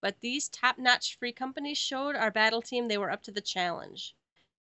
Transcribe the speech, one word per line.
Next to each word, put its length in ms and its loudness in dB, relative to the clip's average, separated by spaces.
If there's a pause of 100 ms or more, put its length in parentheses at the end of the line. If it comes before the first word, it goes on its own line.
But 200 -2
these 280 -4
top-notch 680 2
free 140 -2
companies 440 -6
showed 400 -2
our 140 2
battle 320 4
team 260 0
they 80 2
were 140 0
up 140 -4
to 80 -14
the 100 -6
challenge. 720 -4 (540)